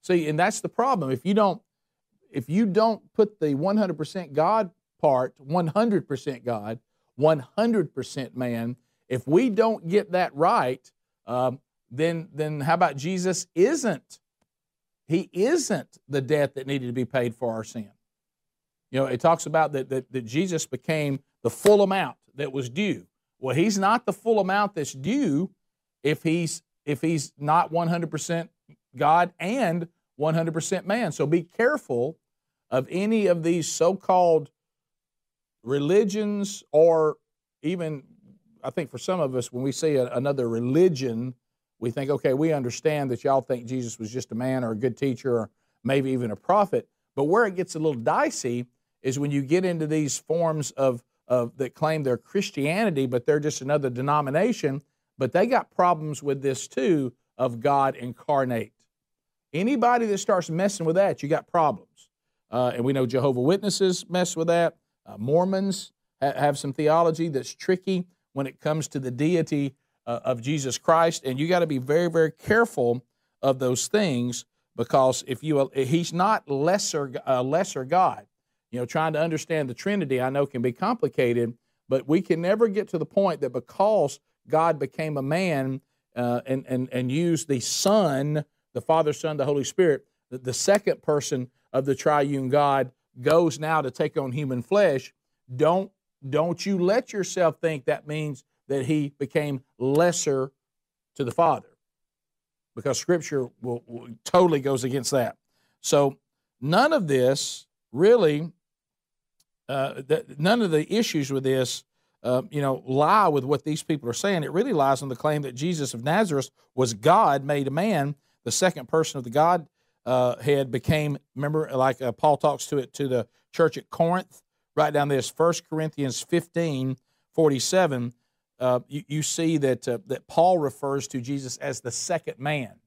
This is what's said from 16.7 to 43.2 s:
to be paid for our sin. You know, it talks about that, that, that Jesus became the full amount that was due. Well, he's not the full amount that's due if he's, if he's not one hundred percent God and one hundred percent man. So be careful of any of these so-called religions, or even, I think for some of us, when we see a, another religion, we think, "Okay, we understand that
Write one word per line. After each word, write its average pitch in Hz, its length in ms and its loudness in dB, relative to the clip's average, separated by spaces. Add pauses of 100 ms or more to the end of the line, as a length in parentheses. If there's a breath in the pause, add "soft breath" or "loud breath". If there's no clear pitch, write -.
to 120 60 -6
be 123 140 -2
paid 120 280 -2
for 117 180 -4
our 110 120 -6
sin. 107 260 -12 (1000)
You 131 100 -2
know, 135 60 0
it 185 140 -4
talks 165 260 2
about 156 260 0
that, 135 160 -6
that, 131 240 -6
that 127 140 -6
Jesus 160 400 -2
became 143 540 -4 (220)
the 117 80 0
full 202 320 6
amount 190 340 0 (200)
that 139 160 -6
was 131 160 -6
due. 135 380 -4 (340)
Well, 127 140 -4
he's 190 240 2
not 208 260 2
the 202 80 -2
full 220 280 0
amount 196 340 0
that's 147 180 -6
due 175 580 -2 (520)
if 147 200 -2
he's, 165 400 -2 (220)
if 143 160 -4
he's 160 380 -2
not 156 340 0
one 170 160 -2
hundred 165 220 -2
percent 165 400 -6 (460)
God 160 420 4
and 175 500 -2 (280)
one 156 180 0
hundred 165 180 0
percent 165 340 -4
man. 208 260 -2
So 147 120 -2
be 165 200 2
careful 165 720 -2 (520)
of 131 200 0
any 202 380 2
of 170 160 2
these 170 260 0
so-called 175 800 2 (1120)
religions, 202 1080 0
or 156 440 6 (460)
even, 156 400 -4 (600)
I 131 60 -4
think 156 200 -6
for - 80 -12
some 185 220 -2
of 131 160 0
us, 123 160 -4
when 123 100 -6
we 135 80 0
see 151 240 0
a, 123 200 0
another 135 340 -2
religion, 127 840 0 (440)
we 120 140 -4
think, 139 180 -6
"Okay, 135 240 2
we 156 180 0
understand 139 600 -2
that 113 100 -6